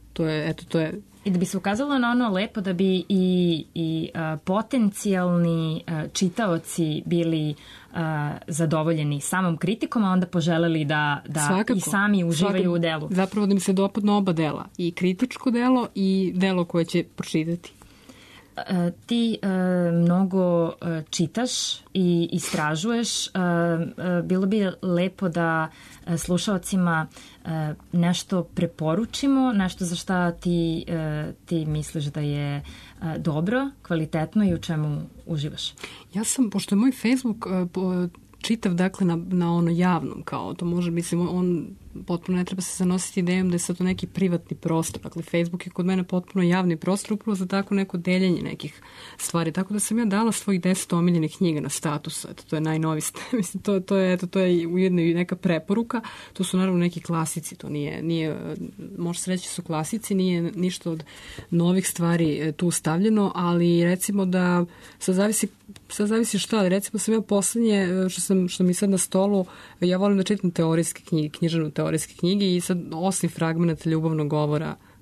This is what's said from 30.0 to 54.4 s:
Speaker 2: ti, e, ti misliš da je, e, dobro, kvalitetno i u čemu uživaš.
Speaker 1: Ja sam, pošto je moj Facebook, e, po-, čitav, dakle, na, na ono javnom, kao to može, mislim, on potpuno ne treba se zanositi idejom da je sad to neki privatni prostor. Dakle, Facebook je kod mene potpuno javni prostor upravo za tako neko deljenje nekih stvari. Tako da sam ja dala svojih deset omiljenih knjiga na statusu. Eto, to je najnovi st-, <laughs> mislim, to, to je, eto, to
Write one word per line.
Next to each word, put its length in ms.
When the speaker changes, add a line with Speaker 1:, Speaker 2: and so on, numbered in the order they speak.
Speaker 2:
ti, 560
e, 440
ti 220
misliš 380
da 160
je, 360
e, 60
dobro, 520
kvalitetno 640
i 100
u 40
čemu 440
uživaš. 460
Speaker 1:
Ja 120
sam, 260
pošto 240
je 40
moj 140
Facebook, 540
e, 200
po-, 420
čitav, 360
dakle, 320
na, 100
na 260
ono 160
javnom, 520
kao 320
to 100
može, 260
mislim, 400
on 360
potpuno 320
ne 60
treba 180
se 140
zanositi 440
idejom 300
da 40
je 40
sad 200
to 60
neki 220
privatni 500
prostor. 460
Dakle, 200
Facebook 440
je 60
kod 140
mene 180
potpuno 400
javni 320
prostor 360
upravo 220
za 120
tako 280
neko 220
deljenje 460
nekih 380
stvari. 340
Tako 220
da 60
sam 180
ja 60
dala 280
svojih 280
deset 320
omiljenih 440
knjiga 240
na 80
statusu. 640
Eto, 200
to 60
je 40
najnovi 400
st-, 200
<laughs> 40
mislim, 260
to, 180
to 160
je, 160
eto, 140
to 140